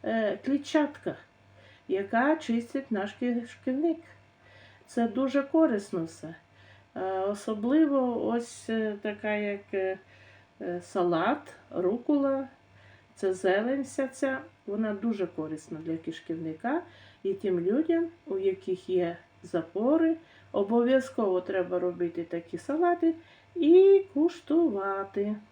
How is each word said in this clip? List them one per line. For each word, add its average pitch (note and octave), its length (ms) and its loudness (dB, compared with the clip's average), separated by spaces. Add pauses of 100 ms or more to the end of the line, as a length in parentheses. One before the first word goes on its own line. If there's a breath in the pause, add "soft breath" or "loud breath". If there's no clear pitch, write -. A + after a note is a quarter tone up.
е, G#3+ 420 0
клітчатка, C#4+ 680 0 (720 soft breath)
яка A3+ 480 0
чистить A#3+ 560 -4
наш G#3 220 -4
кишківник. B3+ 840 -2 (920 loud breath)
Це A#3 200 0
дуже C4 360 0
корисно A3+ 640 2
все. E3 300 -16 (600 soft breath)
Е, F#3+ 240 -4
особливо A#3 1080 2
ось, A#3 420 -4
е, G#3+ 320 -2
така, G#3 340 -4
як, G3+ 380 -6
е, F#3+ 260 -2 (600 soft breath)
е, F3 200 -6
салат, F3+ 760 0 (160)
рукола, C4+ 760 0 (680 soft breath)
це F#3+ 180 -2
зелень G#3+ 480 2
вся C4+ 260 -4
ця, C4 340 -4 (240)
вона G#3 280 -2
дуже G3 340 -2
корисна D#3 520 -8
для D#3+ 180 -6
кишківника. E3 840 -6 (420 loud breath)
І G3 100 -2
тим F#3 260 0
людям, D#4+ 480 0 (180)
у G3 120 -6
яких F#3+ 520 -4
є F3 280 0 (260)
запори, C#4 720 0 (340 loud breath)
обов'язково A#3 880 2
треба F3+ 380 -2
робити F3 440 -2
такі E3+ 340 -8
салати E4 580 2 (400 loud breath)
і F#4+ 580 8
куштувати. G#3 1200 0 (160)